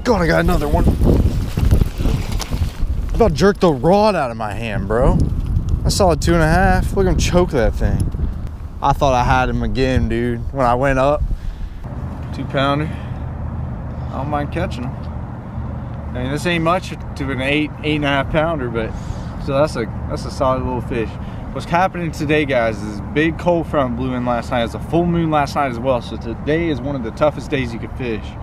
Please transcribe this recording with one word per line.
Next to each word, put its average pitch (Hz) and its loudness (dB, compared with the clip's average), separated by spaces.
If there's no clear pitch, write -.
God, 208 2
I 165 4
got 165 4
another 147 4
one. 170 4
About 185 6
jerked 185 4
the 175 6
rod 190 4
out 139 0
of 113 -6
my 107 -4
hand, 101 -4
bro. 120 4
I - 2
saw 180 4
a 151 4
two 165 2
and 165 4
a 156 4
half. 185 4
Look 190 4
at 180 4
him - 2
choke 180 4
that 113 2
thing. 101 0
I 139 4
thought 135 2
I 123 2
had 127 4
him 120 -2
again, 120 2
dude. 120 0
When 131 2
I 120 4
went 131 0
up, 143 2
two 135 -6
pounder. 139 0
I - -6
don't 139 -4
mind 147 -2
catching 170 -4
'em. 127 -6
I 127 -6
mean, 127 -2
this 147 -4
ain't 170 2
much 175 2
to 139 -6
an 127 -4
eight, 143 0
eight 151 0
and 147 0
a 139 2
half 135 0
pounder, 156 0
but 113 -4
still, 139 -2
that's 151 2
a, 117 -2
that's - -4
a 147 -6
solid 131 0
little 127 -2
fish. 117 -4
What's 135 -8
happening 175 0
today, 151 0
guys, 113 0
is 104 -6
big 156 2
cold 170 0
front 127 0
blew 127 -2
in 123 -4
last 120 -2
night. 123 0
It's 113 -4
a 110 -6
full 170 0
moon 170 2
last 147 2
night 143 0
as 117 -6
well, 123 0
so - -8
today 131 -2
is 127 -2
one 143 -4
of 127 -6
the 110 -6
toughest 151 0
days 127 -2
you 113 -8
could 110 -8
fish. 113 -4